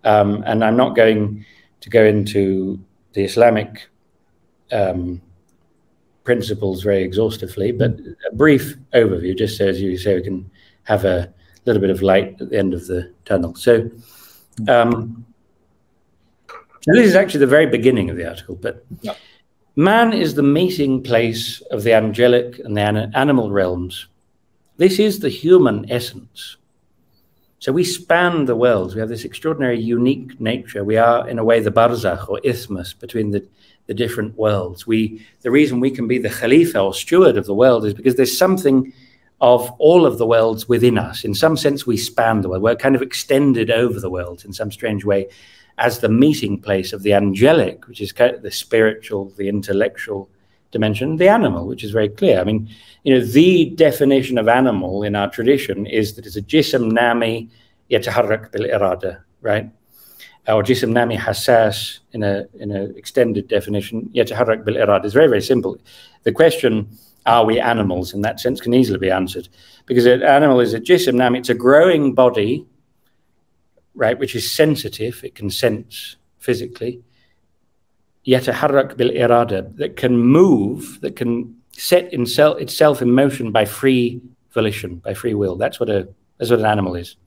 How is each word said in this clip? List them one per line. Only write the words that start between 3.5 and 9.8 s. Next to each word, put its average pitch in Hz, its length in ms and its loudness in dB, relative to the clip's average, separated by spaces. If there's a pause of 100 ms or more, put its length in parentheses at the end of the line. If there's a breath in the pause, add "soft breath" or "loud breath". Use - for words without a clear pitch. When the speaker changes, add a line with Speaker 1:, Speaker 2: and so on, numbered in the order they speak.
Speaker 1:
um, 90 480 -4 (1040)
principles 104 580 -2
very 98 200 2
exhaustively, 101 720 -4
but 113 200 0 (380)
a - 40 -18
brief 143 420 2 (180)
overview, 92 420 2
just 104 200 -4
so, 101 100 0
as 92 140 -2